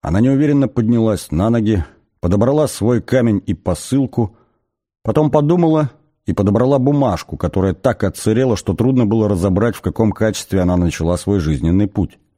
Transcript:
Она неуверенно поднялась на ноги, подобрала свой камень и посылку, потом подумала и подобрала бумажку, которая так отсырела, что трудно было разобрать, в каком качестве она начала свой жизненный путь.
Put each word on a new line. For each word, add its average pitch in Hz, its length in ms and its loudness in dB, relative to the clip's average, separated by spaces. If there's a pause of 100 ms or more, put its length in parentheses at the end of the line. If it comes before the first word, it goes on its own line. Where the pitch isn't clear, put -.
Она 85 200 -2
неуверенно 139 460 2
поднялась 113 640 -2
на 92 200 0
ноги, 107 340 0 (360)
подобрала 117 460 2
свой 117 360 -2
камень 117 440 0
и 98 80 -2
посылку, 120 800 -4 (680)
потом 147 280 0
подумала 156 600 2 (340)
и - 80 -4
подобрала 113 460 2
бумажку, 131 580 0
которая 92 380 -2
так - 280 -2
отсырела, 110 540 0
что - 180 -4
трудно 123 300 0
было 107 240 0
разобрать, 101 480 0
в - 60 -20
каком 104 300 0
качестве 104 480 -2
она 90 160 2
начала 85 420 0
свой 101 200 -2
жизненный 80 480 0
путь. - 320 -6 (200)